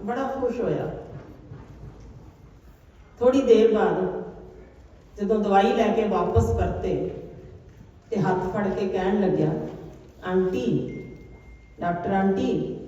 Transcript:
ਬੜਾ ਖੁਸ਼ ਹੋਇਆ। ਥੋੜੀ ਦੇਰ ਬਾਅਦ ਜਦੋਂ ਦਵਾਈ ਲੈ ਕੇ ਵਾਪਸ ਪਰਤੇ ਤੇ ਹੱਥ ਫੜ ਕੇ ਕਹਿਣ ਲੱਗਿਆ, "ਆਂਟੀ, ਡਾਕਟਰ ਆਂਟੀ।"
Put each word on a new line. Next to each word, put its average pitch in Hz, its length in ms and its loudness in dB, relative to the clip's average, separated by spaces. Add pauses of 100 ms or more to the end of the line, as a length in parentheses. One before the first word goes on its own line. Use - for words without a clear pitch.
ਬੜਾ 247 180 -4
ਖੁਸ਼ 254 380 -2
ਹੋਇਆ। 147 300 -2 (2250)
ਥੋੜੀ 262 220 6
ਦੇਰ 220 320 8
ਬਾਅਦ 190 500 0 (960)
ਜਦੋਂ 208 180 2
ਦਵਾਈ 202 340 4
ਲੈ 226 140 4
ਕੇ 214 200 2
ਵਾਪਸ 185 440 2
ਪਰਤੇ - 600 -2 (960)
ਤੇ 226 60 -6
ਹੱਥ 190 240 0 (140)
ਫੜ 202 140 -2
ਕੇ 202 200 -2
ਕਹਿਣ 190 340 0
ਲੱਗਿਆ, 160 300 2 (760)
"ਆਂਟੀ, 185 720 0 (840)
ਡਾਕਟਰ 175 300 -2
ਆਂਟੀ।" 196 680 0 (100)